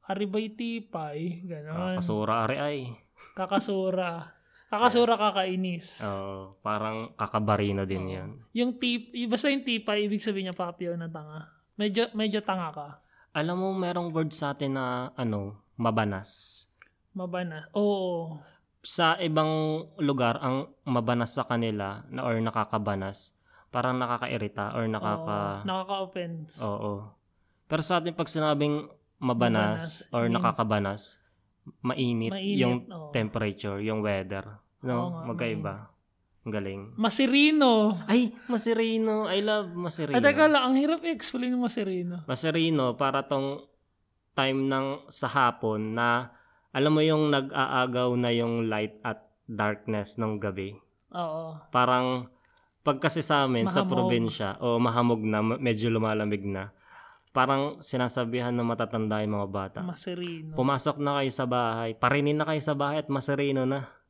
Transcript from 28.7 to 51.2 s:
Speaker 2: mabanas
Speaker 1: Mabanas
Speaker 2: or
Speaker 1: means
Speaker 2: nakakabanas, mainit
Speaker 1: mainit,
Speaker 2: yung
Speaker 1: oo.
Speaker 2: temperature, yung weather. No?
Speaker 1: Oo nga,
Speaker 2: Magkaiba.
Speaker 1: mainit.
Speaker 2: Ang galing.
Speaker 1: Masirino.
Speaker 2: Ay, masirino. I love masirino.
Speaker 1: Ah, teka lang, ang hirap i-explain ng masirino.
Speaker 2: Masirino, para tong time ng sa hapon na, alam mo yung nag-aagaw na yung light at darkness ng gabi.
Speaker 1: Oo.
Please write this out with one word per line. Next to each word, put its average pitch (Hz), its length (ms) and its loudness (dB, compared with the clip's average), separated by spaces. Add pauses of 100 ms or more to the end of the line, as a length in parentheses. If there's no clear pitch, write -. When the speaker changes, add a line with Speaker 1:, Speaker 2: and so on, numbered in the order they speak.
Speaker 2:
mabanas 113 920 2
Speaker 1:
Mabanas - 40 -12
Speaker 2:
or 120 120 2
Speaker 1:
means 117 120 2
Speaker 2:
nakakabanas, 107 680 0 (800)
mainit 120 500 0
Speaker 1:
mainit, 196 300 -2
Speaker 2:
yung 123 160 4 (100)
Speaker 1:
oo. 156 240 -14
Speaker 2:
temperature, 107 720 -2
yung 107 200 -2
weather. 98 460 -2 (340)
No? 127 140 -4
Speaker 1:
Oo 120 160 -2
nga, - 160 -8
Speaker 2:
Magkaiba. 113 480 -4
Speaker 1:
mainit. 107 180 -14 (520)
Speaker 2:
Ang 117 80 -8
galing. 98 300 -6 (160)
Speaker 1:
Masirino. 269 760 6 (320)
Speaker 2:
Ay, 233 320 4 (100)
masirino. 226 720 2 (100)
I 185 140 0
love 208 320 0
masirino. 170 400 -4
Speaker 1:
Ah, 247 80 6
teka 285 260 6
lang, 302 160 6
ang 254 140 4
hirap 302 240 2
i-explain 262 500 -4
ng 247 140 0
masirino. 180 640 -2
Speaker 2:
Masirino, 156 680 2
para 135 300 0
tong 139 400 -2 (720)
time 135 280 2
ng 135 460 0
sa - 240 -4
hapon 110 640 2
na, 120 400 2 (340)
alam 143 220 2
mo 156 80 6
yung 151 320 4
nag-aagaw 131 840 2
na 123 160 2
yung 117 380 2
light 107 340 -2
at 110 220 -6 (240)
darkness 104 720 -2
ng 110 160 -2
gabi. 98 400 -6 (360)
Speaker 1:
Oo. 160 600 -8